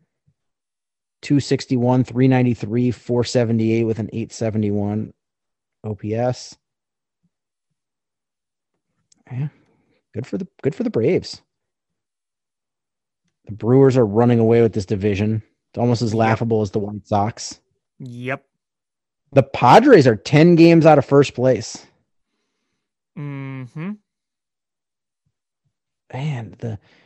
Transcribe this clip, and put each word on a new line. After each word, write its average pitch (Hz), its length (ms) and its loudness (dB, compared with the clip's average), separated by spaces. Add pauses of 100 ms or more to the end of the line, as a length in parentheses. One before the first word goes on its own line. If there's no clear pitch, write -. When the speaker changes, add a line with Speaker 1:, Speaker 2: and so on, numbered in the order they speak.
(1200)
Speaker 1:
two 143 180 0
sixty-one, 127 640 0
three 123 240 0
ninety-three, 123 640 -2
four 120 320 -4
seventy-eight 113 600 0
with 110 160 -4
an 107 140 -8
eight 110 180 -10
seventy-one 104 840 -6 (680)
O 107 120 -10
P 104 200 -8
S. 123 420 -6 (2750)
Yeah, 131 160 -8 (680)
good 127 140 -12
for 202 100 -8
the, 185 100 -12 (140)
good 139 140 -4
for - 80 -6
the 247 60 -4
Braves. 151 520 -4 (2000)
The - 80 -16
Brewers 127 440 2
are 123 80 4
running 117 340 2
away 113 220 2
with 110 120 0
this 107 120 -6
division. 104 560 -2 (300)
It's - 60 -18
almost 120 240 -2
as 113 120 -4
Speaker 2:
Yep. 113 60 -2
Speaker 1:
laughable 113 420 0
as 101 100 -6
the 113 80 -4
White 104 280 -10
Sox. - 520 -6 (400)
Speaker 2:
Yep. 127 460 -12 (840)
Speaker 1:
The 135 120 2
Padres 190 600 6
are 120 100 4
ten 165 400 4
games 165 300 6
out 151 140 6
of - 60 2
first 139 280 2
place. 123 520 -4 (1300)
Speaker 2:
Mm-hmm. 139 760 -12 (2250)
Speaker 1:
Man, 127 460 -10
the, 113 180 -10 (280)